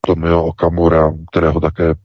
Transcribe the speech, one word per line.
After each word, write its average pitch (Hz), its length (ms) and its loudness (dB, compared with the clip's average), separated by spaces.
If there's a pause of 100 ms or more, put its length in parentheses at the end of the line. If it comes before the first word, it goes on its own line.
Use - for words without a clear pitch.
Tomio 82 360 0
Okamura, 82 680 0 (180)
kterého 80 300 0
také 80 340 0 (100)